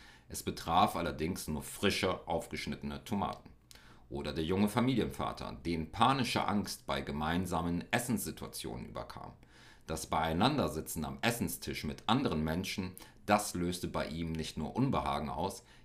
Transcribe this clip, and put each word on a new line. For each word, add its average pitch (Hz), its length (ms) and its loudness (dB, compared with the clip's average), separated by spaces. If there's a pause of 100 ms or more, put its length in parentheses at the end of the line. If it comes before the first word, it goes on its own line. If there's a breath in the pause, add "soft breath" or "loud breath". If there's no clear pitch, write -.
(300 loud breath)
Es 85 140 -8
betraf 90 520 4
allerdings 80 540 -2
nur 73 120 -2
frische, - 640 2
aufgeschnittene 71 760 -4
Tomaten. 87 460 -2 (600 loud breath)
Oder 73 220 -4
der 80 140 0
junge 98 240 4
Familienvater, 87 960 0
den 80 260 -2
panische 120 560 4
Angst - 380 -2
bei 69 160 0
gemeinsamen 85 920 0
Essenssituationen 80 920 -2
überkam. - 480 -10 (540 loud breath)
Das 80 200 -4
Beieinandersitzen 82 960 2
am 67 180 -6
Essenstisch 95 640 0
mit 71 220 -6
anderen 87 400 2
Menschen, 90 480 -2 (320 loud breath)
das 104 300 4
löste 87 340 -2
bei 76 180 -2
ihm 82 240 -4
nicht 78 240 -6
nur 78 180 -4
Unbehagen 76 540 0
aus, 80 380 -4 (200 loud breath)